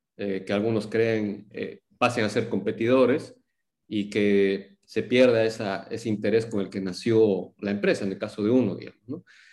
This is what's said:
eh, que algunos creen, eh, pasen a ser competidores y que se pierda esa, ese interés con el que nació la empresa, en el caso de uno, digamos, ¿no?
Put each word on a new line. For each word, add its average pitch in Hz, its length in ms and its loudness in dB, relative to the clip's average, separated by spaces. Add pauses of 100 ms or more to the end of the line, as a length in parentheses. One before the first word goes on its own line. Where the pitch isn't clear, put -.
(160)
eh, 95 300 -6
que 101 80 -2
algunos 107 320 0
creen, 110 640 -2
eh, 98 320 -10 (160)
pasen 120 260 2
a 104 60 -2
ser 104 180 -2
competidores 117 880 2 (500)
y 104 220 -4
que 101 760 2
se - 200 -4
pierda 120 420 4
esa, 107 460 -4
ese 117 180 -8
interés 107 380 0
con 104 140 -2
el 92 100 -4
que 101 100 -6
nació 98 760 0
la 101 140 -4
empresa, 131 320 0
en 98 80 -4
el 98 60 -8
caso 107 240 -8
de 104 80 2
uno, 117 260 2
digamos, - 300 -18
¿no? 147 180 -12 (280)